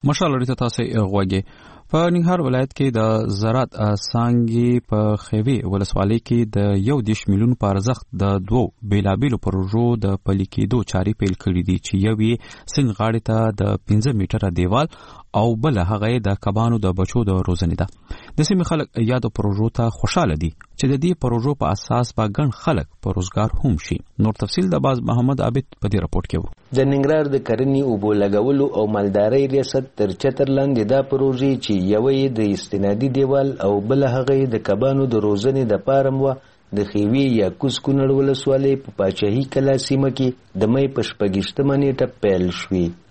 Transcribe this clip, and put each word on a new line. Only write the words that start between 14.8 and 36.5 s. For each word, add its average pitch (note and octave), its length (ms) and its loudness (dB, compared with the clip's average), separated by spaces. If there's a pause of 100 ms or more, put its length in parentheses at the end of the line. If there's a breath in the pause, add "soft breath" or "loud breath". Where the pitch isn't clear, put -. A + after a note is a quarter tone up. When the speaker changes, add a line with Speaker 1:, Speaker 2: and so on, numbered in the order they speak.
Speaker 1:
او A2+ 80 4 (140)
بله B2 280 0
هغه G#2 220 0
یې B2 140 0
د G2+ 40 2 (140)
کبانو A2+ 400 2
د F#2 140 0
بچو F#2 280 0
د G2 60 2 (160)
روزنې E2+ 320 0
ده. F2 60 2 (500 loud breath)
د D#3 120 2
سیمې F#3 220 2
خلک D3+ 180 -2 (220)
یادو B2 260 0
پروژو G#2 300 0 (100)
ته A#2+ 80 0 (140)
خوشحاله A#2+ 440 0
دي E2 80 -2 (280)
چې - 120 0
د C#3 120 2
دې F3+ 100 2 (100)
پروژو A#2+ 380 0
په - 140 0
اساس A#2 420 -2
به A2+ 80 0 (120)
ګڼ D3 120 0 (140)
خلک G#2+ 240 -2 (160)
په - 140 -4
روزګار G2+ 340 -2 (100)
هم B2 140 0 (100)
شي. - 140 -4 (260)
نور A2 160 0
تفصیل F3+ 300 -2
د D3 160 0
باز B2+ 240 0
محمد B2 360 0
عابد B2 200 -2 (160)
په - 100 -2
دې G#2 120 0
راپورټ E2+ 260 -4
کې - 80 -2
ورو. - 120 -6 (260)
Speaker 2:
د - 20 4 (120)
ننګرهار D3 440 2
د - 20 0 (120)
کرنې، C3 420 0
اوبو G#2+ 200 0 (120)
لګولو A#2 440 2 (120)
او G#2+ 60 2 (100)
مالدارۍ G#2 580 2
ریاست C3+ 340 -2 (120)
تر G#2 120 0 (120)
چتر C3+ 340 0
لاندې C3+ 260 2 (100)
دا C3+ 80 2 (100)
پروژې C3+ 420 0 (120)
چې - 80 -2 (220)
یوه A#2+ 180 2
یې C3+ 160 2 (100)
د - 20 -2 (140)
استنادي G2+ 540 -2 (100)
دیوال C#3 300 2 (180)
او G2+ 60 2 (180)
بله C3+ 260 2
هغه C3 240 0
یې C3+ 140 2
د - 20 -2 (140)
کبانو C3+ 420 2
د G#2+ 140 2
روزنې A#2 460 0
د - 20 2 (120)
پارم C3+ 380 2
وه، C3+ 100 0 (440 loud breath)